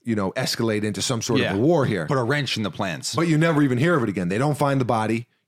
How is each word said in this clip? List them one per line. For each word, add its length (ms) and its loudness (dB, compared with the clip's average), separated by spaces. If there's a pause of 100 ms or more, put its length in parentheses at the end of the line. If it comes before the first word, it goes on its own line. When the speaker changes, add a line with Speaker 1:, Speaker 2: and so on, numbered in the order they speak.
Speaker 1:
you 100 0
know, 180 -2
escalate 520 -2
into 160 -4
some 220 -2
sort 180 0
Speaker 2:
Yeah. 140 -2
Speaker 1:
of 40 0
a 40 2
war 240 2
here." 200 -2
Speaker 2:
Put 120 0
a 40 0
wrench 360 -2
in 40 -2
the 80 -4
plans. 440 -6
Speaker 1:
But 140 0
you 100 4
never 240 4
even 160 2
hear 180 2
of 60 2
it 80 0
again. 180 -2
They 80 0
don't 220 0
find 200 2
the 60 2
body. 420 0 (220)